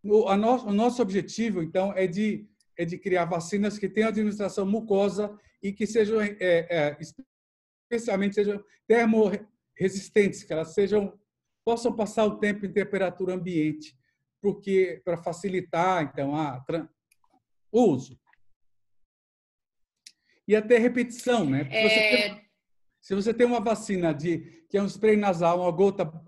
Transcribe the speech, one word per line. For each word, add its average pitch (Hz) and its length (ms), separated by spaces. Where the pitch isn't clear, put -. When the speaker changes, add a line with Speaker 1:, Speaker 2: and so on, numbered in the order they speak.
Speaker 1:
o, 202 260
a 196 80
no-, 226 300
o 202 60
nosso 240 280
objetivo, 190 640
então, 185 320
é 190 140
de, 208 400
é 175 80
de 175 140
criar 180 280
vacinas 196 520
que 190 100
tenham 214 200
administração 202 580
mucosa 202 720
e 202 100
que 208 140
sejam, 214 340
é, 208 200
é, 170 560
especialmente 202 460
sejam 202 280
termorresistentes, 208 1600
que - 100
elas 160 220
sejam, 202 440
possam 233 300
passar 214 300
o 208 140
tempo 208 280
em 175 60
temperatura 185 640
ambiente, 160 600
porque, 190 640
pra 170 120
facilitar, 180 840
então, 143 320
a 143 260
tran-, - 280
o 240 140
uso. 143 360
E 202 100
até 220 220
repetição, 240 680
né? 135 160
Porque 220 240
você 220 120
Speaker 2:
É. 208 300
Speaker 1:
tem, - 120
se - 140
você 202 180
tem 240 140
uma 240 140
vacina 202 520
de, 160 280
que - 80
é 202 60
um 202 40
spray 214 300
nasal, 175 440
uma 180 100
gota 175 420